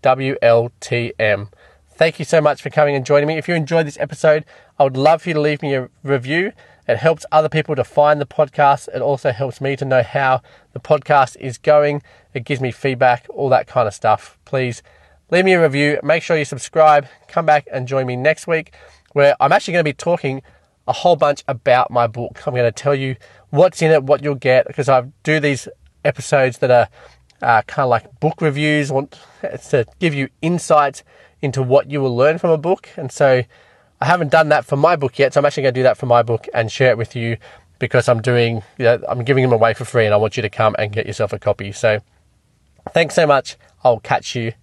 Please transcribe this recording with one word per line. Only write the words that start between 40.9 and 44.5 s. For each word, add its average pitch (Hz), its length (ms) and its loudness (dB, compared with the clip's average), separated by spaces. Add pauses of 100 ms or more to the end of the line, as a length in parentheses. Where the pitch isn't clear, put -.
get 110 140 -6
yourself 104 280 -6
a 104 60 -10
copy. 101 320 -4
So 107 280 -2 (920)
thanks 165 220 0
so 165 120 2
much. 139 300 0 (260)
I'll 117 160 2
catch - 360 -4
you 113 280 -6